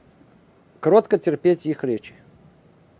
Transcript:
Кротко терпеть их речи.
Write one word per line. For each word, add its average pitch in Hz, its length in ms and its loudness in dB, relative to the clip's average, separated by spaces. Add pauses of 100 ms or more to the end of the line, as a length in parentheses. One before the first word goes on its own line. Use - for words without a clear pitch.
(800)
Кротко 202 380 2
терпеть 170 480 -2
их 156 180 -6
речи. 120 300 -6 (880)